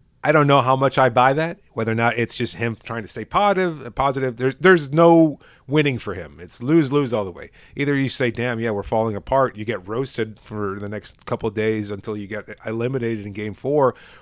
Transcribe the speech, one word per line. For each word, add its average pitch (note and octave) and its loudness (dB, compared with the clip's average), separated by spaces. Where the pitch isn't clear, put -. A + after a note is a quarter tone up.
I D3 4
don't D3+ 6
know C#3+ 6
how C3 2
much C3+ 0
I C3 4
buy B2+ 4
that, D#3+ -4
whether A2+ -2
or - -2
not A#2 0
it's A#2 -2
just - -4
him A#2 -4
trying A2+ -8
to F#2 -14
stay A2 -12
positive, F3+ 0
positive. C3 -2
There's, C3 0
there's D#3+ 6
no E3 6
winning C#3+ 0
for G2 -8
him. D#2 -14
It's F2+ -14
lose, C#3+ 2
lose C#3 0
all G#2+ 0
the F#2 -8
way. D#2 -16
Either C#3+ -2
you C3+ 0
say, B2 -2
"Damn, A#2 -4
yeah, A#2 -2
we're G2+ -2
falling A2+ -2
apart." C3 0
You G#2 -12
get G2 -6
roasted A2 -6
for G2+ -6
the G2+ -8
next - -12
couple A#2 -4
of G#2+ -6
days A2 -2
until G#2 -8
you G#2 -10
get G#2 -12
eliminated A#2 -4
in G2+ -12
game G#2 -8
four, C3+ 2